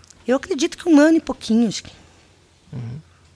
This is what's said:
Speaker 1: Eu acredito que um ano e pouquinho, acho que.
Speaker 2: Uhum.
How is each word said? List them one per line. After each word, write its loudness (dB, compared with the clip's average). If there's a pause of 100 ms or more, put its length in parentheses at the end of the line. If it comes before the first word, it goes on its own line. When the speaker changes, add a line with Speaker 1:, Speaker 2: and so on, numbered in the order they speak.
(280)
Speaker 1:
Eu 0
acredito -4
que -6
um 6
ano 6
e 0
pouquinho, -2
acho -8
que. -20 (800)
Speaker 2:
Uhum. -14 (360)